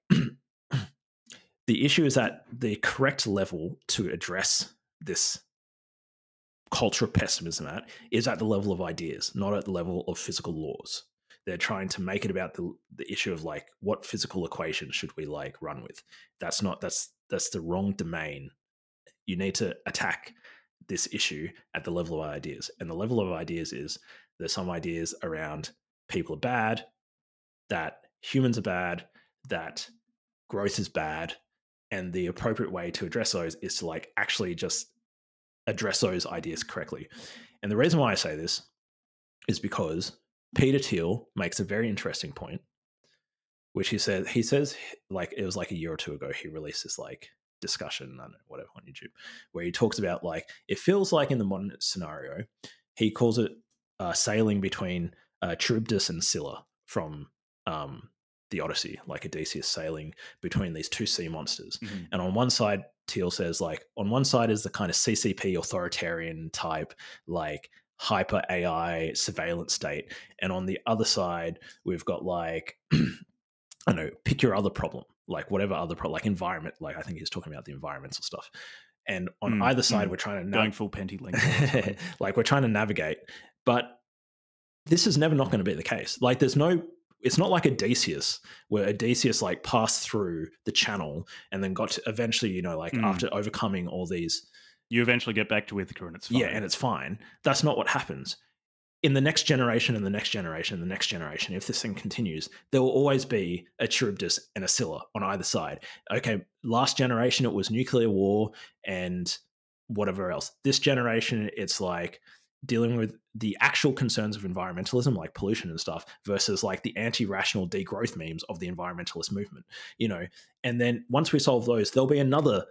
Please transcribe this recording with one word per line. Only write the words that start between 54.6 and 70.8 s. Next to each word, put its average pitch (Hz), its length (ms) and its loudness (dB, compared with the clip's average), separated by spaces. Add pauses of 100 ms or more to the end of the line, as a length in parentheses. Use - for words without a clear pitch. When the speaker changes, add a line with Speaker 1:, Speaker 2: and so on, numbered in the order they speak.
Speaker 1:
between, 90 540 -2 (280)
uh, 87 120 -2
Charybdis 113 540 2
and 82 160 -2
Scylla 71 400 -2 (220)
from, 143 440 -6 (360)
um, 156 440 -6 (400)
the 90 100 -4
Odyssey, - 460 -4
like, 71 200 -8
Odysseus 78 420 -6
sailing 78 460 -4 (260)
between 90 320 0
these 78 160 -6
two - 160 -4
sea 87 240 -2
monsters. - 540 -6
Speaker 2:
Mm-hmm. 98 300 -8
Speaker 1:
And 92 100 -2
on 92 100 0
one 123 160 4
side, 104 360 2 (220)
Thiel 90 240 0
says, 85 300 -2
like, 80 240 -4 (140)
on 101 100 0
one 131 160 4
side 117 260 6
is 104 120 2
the - 80 -4
kind 98 180 -2
of 82 80 0
C - 180 2
C 98 200 2
P 95 200 0
authoritarian 87 960 -4
type, 160 440 -4 (320)
like, 78 440 -4 (260)
hyper 95 520 2
A 90 160 0
I 82 480 0
surveillance 85 640 -2
state. 73 400 -4 (260)
And 95 120 0
on 92 120 -2
the 92 220 -2